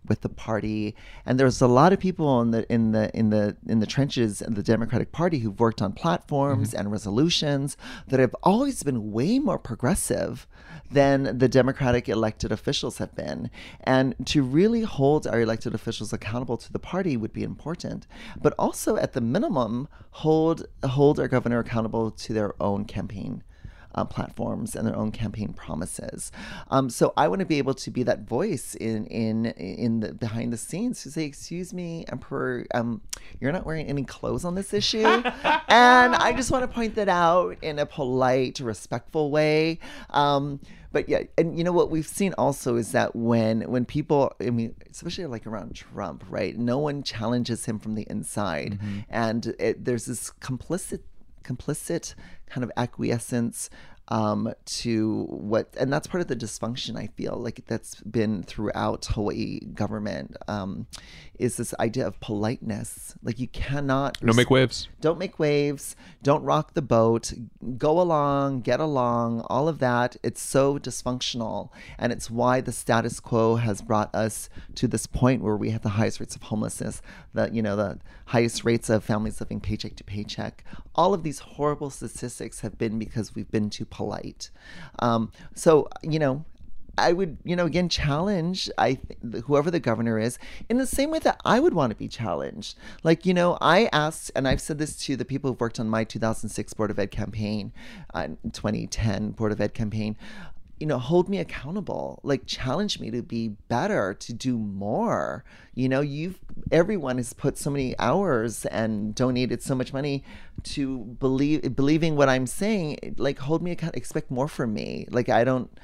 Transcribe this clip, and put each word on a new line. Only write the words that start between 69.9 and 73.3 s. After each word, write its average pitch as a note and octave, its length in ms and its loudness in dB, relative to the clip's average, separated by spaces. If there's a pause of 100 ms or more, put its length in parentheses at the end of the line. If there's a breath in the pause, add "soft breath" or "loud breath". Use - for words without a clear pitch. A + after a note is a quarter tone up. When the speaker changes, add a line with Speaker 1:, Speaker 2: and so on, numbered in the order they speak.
Speaker 1:
It's - 180 -2
so C#3 380 4
dysfunctional. A#2+ 920 -4 (300 loud breath)
And A#2+ 120 0
it's - 200 -6
why B2 300 4
the A#2+ 100 -4
status A#2 480 0
quo A2+ 380 4